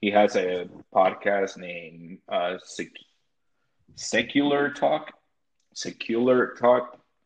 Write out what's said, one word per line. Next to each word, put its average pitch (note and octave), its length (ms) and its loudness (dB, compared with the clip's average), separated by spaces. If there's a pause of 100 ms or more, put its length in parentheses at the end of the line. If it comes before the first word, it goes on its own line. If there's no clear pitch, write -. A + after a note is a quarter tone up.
he G#2 100 0
has G#2 260 6
a F2+ 320 -2 (260)
podcast G2 640 0
named, E2+ 640 -14 (100)
uh, F#2 340 -2
Sec-, - 240 -12 (1080)
Secular C#3+ 760 0
Talk, D3+ 400 -2 (640)
Secular B2 840 0
Talk. B2 420 2 (280)